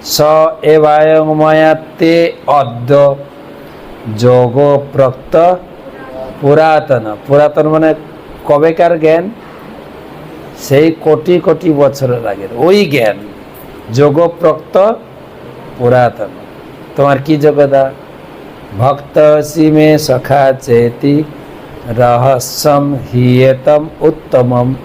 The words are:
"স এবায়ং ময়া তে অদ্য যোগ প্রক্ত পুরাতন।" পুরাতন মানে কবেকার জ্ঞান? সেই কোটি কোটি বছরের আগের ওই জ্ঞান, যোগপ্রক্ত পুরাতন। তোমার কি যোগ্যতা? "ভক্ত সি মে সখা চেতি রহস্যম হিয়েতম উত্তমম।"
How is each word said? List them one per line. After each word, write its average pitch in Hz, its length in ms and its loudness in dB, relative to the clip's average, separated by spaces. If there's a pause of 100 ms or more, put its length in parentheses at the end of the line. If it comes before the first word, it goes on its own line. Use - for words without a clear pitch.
(160)
"স - 20 -4 (560)
এবায়ং 156 520 4 (160)
ময়া 156 320 4 (260)
তে 165 160 2 (440)
অদ্য 120 320 -4 (1300)
যোগ 123 320 2 (380)
প্রক্ত 135 420 -2 (1040)
পুরাতন।" 151 640 0 (220)
পুরাতন 147 460 2
মানে 160 160 2 (580)
কবেকার 165 460 2 (100)
জ্ঞান? 160 200 2 (1400)
সেই 147 220 2 (180)
কোটি 156 300 2 (100)
কোটি 165 240 0 (120)
বছরের 131 500 -2
আগের 98 260 -10
ওই 170 200 2 (160)
জ্ঞান, 110 240 0 (800)
যোগপ্রক্ত 160 760 0 (1000)
পুরাতন। 120 540 0 (640)
তোমার 139 300 2
কি 160 120 0
যোগ্যতা? 139 460 2 (1000)
"ভক্ত - 360 -2 (320)
সি 160 160 0 (100)
মে 151 140 4 (180)
সখা 135 360 0 (220)
চেতি 120 500 0 (880)
রহস্যম 131 800 0 (240)
হিয়েতম 127 760 2 (280)
উত্তমম।" 123 580 0 (180)